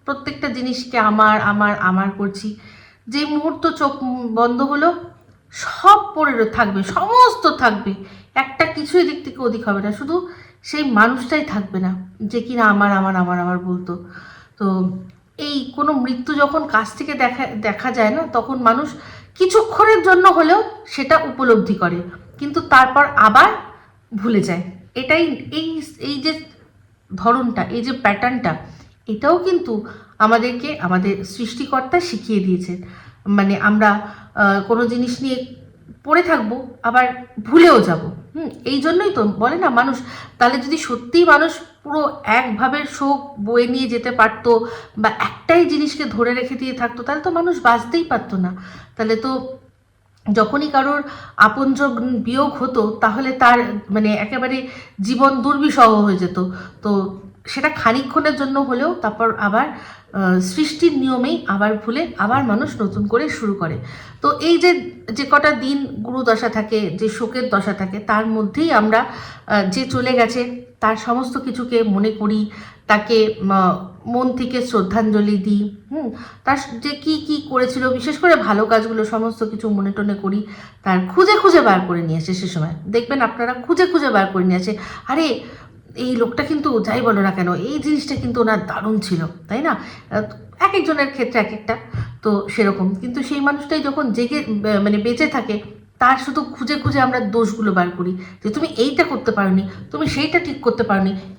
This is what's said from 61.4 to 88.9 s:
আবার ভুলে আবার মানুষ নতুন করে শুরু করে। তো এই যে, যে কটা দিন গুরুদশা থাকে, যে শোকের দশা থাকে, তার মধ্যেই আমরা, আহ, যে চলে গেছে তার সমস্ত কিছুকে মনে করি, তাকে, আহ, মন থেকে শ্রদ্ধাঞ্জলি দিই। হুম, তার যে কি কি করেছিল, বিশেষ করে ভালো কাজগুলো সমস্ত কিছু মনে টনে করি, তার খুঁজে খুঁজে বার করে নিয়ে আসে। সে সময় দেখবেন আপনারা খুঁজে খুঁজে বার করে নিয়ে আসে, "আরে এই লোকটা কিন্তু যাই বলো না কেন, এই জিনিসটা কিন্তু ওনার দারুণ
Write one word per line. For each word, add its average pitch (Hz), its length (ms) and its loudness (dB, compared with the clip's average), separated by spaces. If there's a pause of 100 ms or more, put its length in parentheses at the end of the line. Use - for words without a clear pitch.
আবার 208 380 0
ভুলে 311 320 -4
আবার 240 260 2
মানুষ 226 380 -2
নতুন 208 260 -2
করে 285 220 0
শুরু - 240 -4
করে। 98 240 -6 (440)
তো 294 180 0
এই 339 180 4
যে, 339 340 2 (220)
যে 277 180 -4
কটা 294 200 4
দিন 277 340 -2
গুরুদশা 233 640 -2
থাকে, 214 400 -2
যে 208 200 -2
শোকের 233 400 -4
দশা 196 240 0
থাকে, 196 260 -6
তার 214 260 0
মধ্যেই 220 460 0
আমরা, 220 340 4 (420)
আহ, 202 220 2
যে 262 160 -2
চলে 254 280 -2
গেছে 240 520 0 (140)
তার 220 160 2
সমস্ত 247 420 -4
কিছুকে 240 460 -2
মনে 208 280 2
করি, 214 380 -2 (380)
তাকে, 214 460 2 (180)
আহ, 190 360 2 (180)
মন 240 320 -2
থেকে 247 300 -4
শ্রদ্ধাঞ্জলি 208 680 2
দিই। 202 380 0 (160)
হুম, 269 200 -6 (320)
তার 277 140 2 (220)
যে 294 100 -4
কি 302 280 -2
কি 294 320 -6
করেছিল, 254 400 0
বিশেষ 254 280 -2
করে 349 180 6
ভালো 208 300 2
কাজগুলো 220 400 0
সমস্ত 220 380 -4
কিছু 214 260 -4
মনে 196 220 -2
টনে 208 220 -2
করি, 196 340 -4 (360)
তার 185 240 0
খুঁজে 392 300 4
খুঁজে 359 240 6
বার 202 260 4
করে 175 140 -2
নিয়ে 160 160 -2
আসে। 165 160 -4
সে 185 140 -4
সময় 165 260 -4 (140)
দেখবেন 240 340 -2
আপনারা 240 320 -2
খুঁজে 330 340 0
খুঁজে 302 220 0
বার 202 160 2
করে 190 180 0
নিয়ে 180 160 2
আসে, 214 180 -4 (300)
"আরে 277 360 -2 (520)
এই 254 200 -4
লোকটা 240 280 0
কিন্তু 285 360 0
যাই 214 220 -2
বলো 226 200 2
না 190 100 2
কেন, 180 220 0
এই 233 260 -4
জিনিসটা 294 360 -2
কিন্তু 240 260 -2
ওনার 220 260 0
দারুণ 214 320 -2